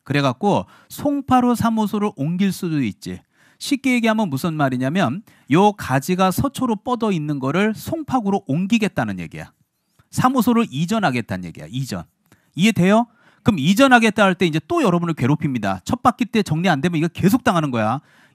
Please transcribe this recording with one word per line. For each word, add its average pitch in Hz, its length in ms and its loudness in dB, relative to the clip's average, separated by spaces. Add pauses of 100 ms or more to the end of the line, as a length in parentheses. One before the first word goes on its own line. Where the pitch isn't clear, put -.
그래갖고 139 640 0 (220)
송파로 254 680 0
사무소를 214 640 -2
옮길 175 360 -2
수도 156 300 -4
있지. 92 380 -8 (380)
쉽게 262 360 -2
얘기하면 220 360 0
무슨 156 240 -4
말이냐면 135 680 0 (300)
요 202 200 6
가지가 185 600 0
서초로 254 440 -2
뻗어 226 360 -4
있는 151 260 -4
거를 170 360 0
송파구로 202 720 -4
옮기겠다는 165 720 -2
얘기야. 78 320 -12 (580)
사무소를 240 600 2
이전하겠다는 139 760 -2
얘기야. 76 240 -14
이전. 117 340 -8 (520)
이해돼요? 208 500 4 (360)
그럼 233 160 2
이전하겠다 226 640 4
할 190 100 4
때 185 120 2
이제 156 220 0
또 339 140 0
여러분을 170 320 2
괴롭힙니다. 120 720 0
첫 - 180 -4
바퀴 240 220 2
때 208 180 0
정리 165 260 -2
안 147 120 2
되면 175 180 0
이거 160 100 0
계속 190 360 0
당하는 165 260 0
거야. 117 300 0 (340)